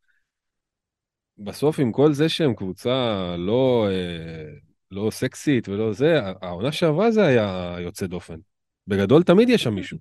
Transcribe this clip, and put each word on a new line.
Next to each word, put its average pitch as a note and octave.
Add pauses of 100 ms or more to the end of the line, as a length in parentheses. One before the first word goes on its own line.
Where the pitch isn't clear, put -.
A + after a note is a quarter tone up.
(1400)
בסוף A#2+
עם B2
כל D3
זה D3+
שהם D3
קבוצה G2+
לא, A#2
אה, E2 (380)
לא G#2+
סקסית -
ולא G#2+
זה, D3
ה-, F#2+
העונה F#2
שעברה E3+
זה G#3+
היה F#2+
יוצא F2
דופן. F2 (480)
בגדול F3
תמיד G3+
יש A#3+
שם A2
מישהו. F#2